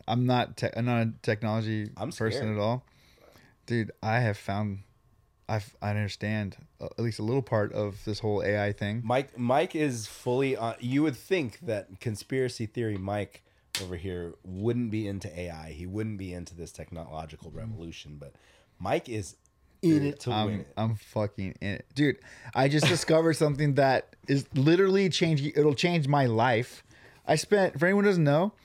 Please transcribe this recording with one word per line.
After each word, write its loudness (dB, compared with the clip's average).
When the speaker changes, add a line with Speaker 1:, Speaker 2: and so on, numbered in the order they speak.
Speaker 1:
I'm 0
not 0
te-, -2
I'm -2
not 2
a -2
technology -2
Speaker 2:
I'm -6
Speaker 1:
person -2
Speaker 2:
scared. -2
Speaker 1:
at -2
all. -2
Dude, -2
I 2
have 0
found, -4
I've, -4
I -2
understand -4
a-, -10
at -10
least -2
a -6
little 0
part 0
of -4
this -4
whole 0
A 2
I 0
thing. -4
Speaker 2:
Mike, -2
Mike 2
is 0
fully 0
on. -4
You 0
would 2
think -4
that -6
conspiracy -4
theory -4
Mike -6
over -8
here -8
wouldn't -2
be -4
into -8
A -8
I. -12
He -12
wouldn't -6
be -8
into -12
this -14
technological -14
revolution, -12
but -18
Mike -2
is -10
in 4
Speaker 1:
Dude, 4
Speaker 2:
it -4
to -4
Speaker 1:
I'm, 0
Speaker 2:
win -2
it. -18
Speaker 1:
I'm 0
fucking -6
in -4
it. -12
Dude, 2
I 4
just 4
discovered 4
<laughs> 0
something 2
that 4
is 2
literally 6
changing. 0
It'll 6
change 2
my 4
life. 2
I 4
spent, 2
for 4
anyone 4
who 6
doesn't 4
know, 4